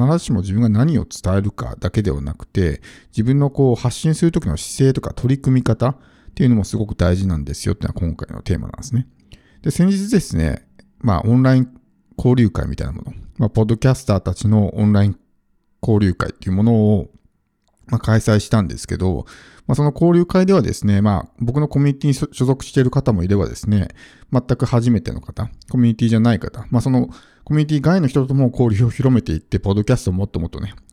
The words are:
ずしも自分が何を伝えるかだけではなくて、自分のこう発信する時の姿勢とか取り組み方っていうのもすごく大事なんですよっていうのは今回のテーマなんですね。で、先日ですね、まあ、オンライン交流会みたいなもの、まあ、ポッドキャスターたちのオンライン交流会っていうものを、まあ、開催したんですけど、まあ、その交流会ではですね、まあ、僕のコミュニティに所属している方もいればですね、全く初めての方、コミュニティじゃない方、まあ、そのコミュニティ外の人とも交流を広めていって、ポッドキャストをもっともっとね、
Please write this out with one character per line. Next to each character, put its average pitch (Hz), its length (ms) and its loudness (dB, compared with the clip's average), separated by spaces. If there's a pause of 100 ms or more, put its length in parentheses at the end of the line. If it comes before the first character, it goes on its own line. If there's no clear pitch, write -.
(120)
ず 170 80 0
し - 140 -6
も 95 80 -2
自 95 100 -6
分 104 100 0
が 120 60 4
何 120 320 2
を - 60 -4
伝 - 320 -2
え 98 40 0
る 98 100 -2
か - 280 -10
だ - 100 -4
け 113 120 -2
で 101 100 0
は 71 80 -4
な 69 140 -6
く - 120 -20
て、 82 360 -2 (300)
自 110 120 -2
分 135 160 2
の 143 100 0
こ 135 220 2
う 117 40 0
発 120 220 -4
信 160 160 0
す 160 120 0
る 165 80 2
時 139 160 -2
の 73 80 -2
姿 - 340 0
勢 - 20 2
と 127 60 -6
か - 140 -8
取 135 240 0
り 135 40 -8
組 131 140 2
み 127 80 2
方 120 280 0
っ 131 40 -6 (400)
て - 80 0
い 131 40 4
う - 20 4
の 120 80 4
も 101 80 0
す - 100 -8
ご 107 100 -2
く 107 100 -8
大 87 200 2
事 95 120 -2
な 85 100 -2
ん 71 80 -6
で 71 80 -8
す - 160 -6
よ 87 60 0
っ - 20 -16
て - 80 -8
い - 40 -2
う - 40 -8
の - 80 -6
は 87 60 -2
今 80 100 -4
回 - 180 -12
の - 60 -14
テ - 160 -2
ー - 20 -6
マ - 80 -10
な - 60 -14
ん - 40 -16
で - 60 -14
す - 100 -14
ね。 127 140 -2 (540)
で、 - 100 -4
先 180 180 2
日 196 220 -2
で 202 80 4
す - 160 -6
ね、 78 320 -2 (320)
ま 98 200 0
あ、 - 20 -6
オ 110 120 2
ン 127 100 4
ラ 131 120 4
イ 131 60 4
ン 123 80 -2 (480)
交 127 180 2
流 117 140 4
会 67 180 -6
み 67 80 -6
た - 80 -6
い 64 40 -6
な 65 60 -8
も - 100 -14
の、 - 100 -14 (240)
ま 123 80 0
あ、 107 40 0
ポ - 120 0
ッ 110 40 2
ド 110 120 0
キ 135 100 2
ャ 131 80 4
ス - 80 -10
タ 101 140 0
ー - 20 -2
た 92 140 -4
ち - 160 -2
の 104 260 2
オ 107 100 0
ン 104 60 4
ラ 101 120 4
イ 101 60 2
ン 90 100 -6 (600)
交 104 200 2
流 95 120 2
会 - 180 -4
っ - 20 -10
て - 160 -10
い - 0 -
う - 20 0
も 95 120 2
の 117 120 4
を、 107 340 2 (800)
ま 120 100 -2
あ、 - 20 -2
開 110 200 2
催 107 200 2
し - 100 -6
た 110 120 2
ん 90 60 -2
で 60 100 -10
す - 100 -14
け - 100 -6
ど、 90 280 -2 (420)
ま 139 60 0
あ、 - 20 -4
そ 147 80 0
の 147 80 0
交 170 220 2
流 175 140 4
会 185 180 2
で 190 80 4
は 185 80 4
で 120 120 -2
す - 120 -6
ね、 101 160 2
ま 104 260 0
あ、 - 120 -20
僕 120 200 -2
の 151 80 0
コ 143 120 -2
ミ 143 120 2
ュ - 20 2
ニ 139 60 -18
テ 151 80 -2
ィ - 20 -
に 139 40 4
所 135 320 -4
属 131 180 0
し - 80 -18
て 139 100 2
い - 20 4
る 123 80 0
方 127 220 0
も 90 100 0
い 90 40 -2
れ 101 80 2
ば 92 120 0
で 57 80 -10
す - 120 -12
ね、 104 220 0 (420)
全 131 100 0
く 131 240 -2
初 120 260 0
め 107 100 2
て - 100 -8
の - 100 -10
方、 - 280 -10 (200)
コ - 100 -4
ミ 120 100 4
ュ - 40 2
ニ - 20 -16
テ 117 100 -2
ィ 113 40 2
じ 113 60 2
ゃ 110 40 4
な 117 160 4
い 95 40 -2
方、 - 300 -12
ま 123 100 2
あ、 - 20 0
そ 135 100 0
の 123 180 0 (340)
コ - 100 -4
ミ 151 40 2
ュ 151 60 4
ニ 147 40 -6
テ 151 80 0
ィ 143 60 0
外 170 180 4
の 156 80 2
人 131 200 0
と 139 80 -2
も 135 160 4
交 117 240 2
流 117 100 4
を 117 60 2
広 131 220 2
め 113 100 2
て 82 100 -4
い 78 40 -2
っ - 20 -4
て、 - 200 -4
ポ 98 120 -2
ッ - 20 2
ド 104 100 0
キ - 80 0
ャ 127 40 4
ス - 100 -2
ト 95 60 -2
を - 20 0
も 92 120 -2
っ - 20 -4
と - 120 -6
も 82 80 -6
っ - 40 -8
と - 80 -12
ね、 - 160 -10 (180)